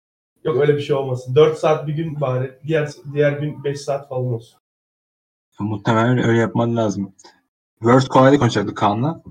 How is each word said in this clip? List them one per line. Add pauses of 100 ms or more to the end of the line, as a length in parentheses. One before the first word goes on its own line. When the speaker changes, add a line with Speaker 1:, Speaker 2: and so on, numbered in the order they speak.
(440)
Speaker 1:
Yok,
öyle
bir
şey
olmasın.
Dört
saat
bir
gün
bari.
Diğer, (220)
diğer
gün
beş
saat
falan
olsun. (1000)
Speaker 2:
Muhtemelen
öyle
yapman
lazım. (640)
World
Collide'i
konuşacaktık
Kaan'la.